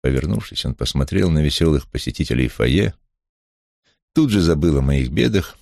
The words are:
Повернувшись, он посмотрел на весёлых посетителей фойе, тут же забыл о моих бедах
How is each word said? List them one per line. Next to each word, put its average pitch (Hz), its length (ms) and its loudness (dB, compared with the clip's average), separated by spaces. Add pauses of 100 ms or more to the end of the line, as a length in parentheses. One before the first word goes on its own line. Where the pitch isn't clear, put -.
Повернувшись, - 640 -4
он 65 100 -4
посмотрел 87 560 -2
на 78 100 2
весёлых 76 500 0
посетителей 64 580 -2
фойе, 62 460 0 (1200)
тут 151 160 2
же 104 100 2
забыл 80 380 2
о 67 40 2
моих 67 280 0
бедах 62 520 -2